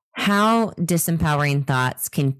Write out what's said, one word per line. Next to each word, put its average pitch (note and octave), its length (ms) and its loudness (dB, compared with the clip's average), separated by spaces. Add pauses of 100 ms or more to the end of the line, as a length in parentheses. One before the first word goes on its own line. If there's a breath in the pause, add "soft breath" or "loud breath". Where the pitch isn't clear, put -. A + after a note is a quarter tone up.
(120)
how G#3+ 640 2
disempowering D#3 880 0
thoughts B2+ 440 -2
can C3+ 300 -2